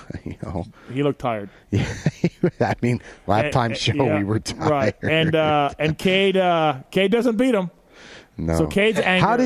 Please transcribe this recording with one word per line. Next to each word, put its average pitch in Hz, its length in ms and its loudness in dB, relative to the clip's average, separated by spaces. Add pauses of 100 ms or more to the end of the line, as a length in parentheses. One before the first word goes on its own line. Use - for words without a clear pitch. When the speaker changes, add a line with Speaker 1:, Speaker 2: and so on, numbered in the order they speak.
Speaker 1:
<laughs> - 160 -14
you - 180 -12
know. 85 240 -8 (280)
Speaker 2:
He 139 100 -4
looked 139 160 -2
tired. 110 360 -6
Speaker 1:
<laughs> - 40 -20 (120)
Yeah, 107 100 0 (800)
I 98 200 0
mean, 120 200 0 (260)
lap 107 180 2
Speaker 2:
And, 143 80 -6
Speaker 1:
time 117 180 0
Speaker 2:
and, 110 80 -8
Speaker 1:
show, - 140 0
Speaker 2:
yeah, 127 260 0
Speaker 1:
we 101 40 -2
were 104 180 -2 (160)
Speaker 2:
right. 139 440 0
Speaker 1:
tired. - 100 -2
Speaker 2:
And, 160 240 2
uh, 151 420 2
and 151 200 -2
Cade, 190 400 2
uh, 165 420 2 (120)
Cade 190 200 2
doesn't 233 240 2
beat 254 200 2
him. 180 160 -2 (640)
Speaker 1:
No. 82 200 0
Speaker 2:
So 156 100 2
Cade's 202 320 2
Speaker 1:
How - 60 0 (260)
Speaker 2:
anger 240 140 2